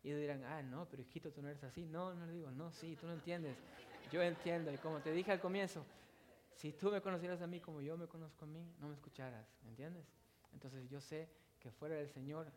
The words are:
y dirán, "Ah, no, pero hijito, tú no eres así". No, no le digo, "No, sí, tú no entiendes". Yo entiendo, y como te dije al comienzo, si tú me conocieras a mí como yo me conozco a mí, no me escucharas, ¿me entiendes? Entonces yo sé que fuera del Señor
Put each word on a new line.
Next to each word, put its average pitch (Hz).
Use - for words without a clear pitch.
y 139
dirán, 147
"Ah, 143
no, 135
pero 131
hijito, 156
tú 147
no 143
eres 143
así". 139
No, 175
no 170
le 165
digo, 160
"No, 156
sí, 160
tú 165
no 170
entiendes". 165
Yo 170
entiendo, 170
y 139
como 160
te 156
dije 185
al 185
comienzo, 180
si 151
tú 196
me 196
conocieras 180
a 170
mí 175
como 156
yo 151
me 170
conozco 160
a -
mí, 160
no 143
me 147
escucharas, 131
¿me 110
entiendes? 147
Entonces 131
yo 139
sé 156
que 120
fuera 151
del 147
Señor 147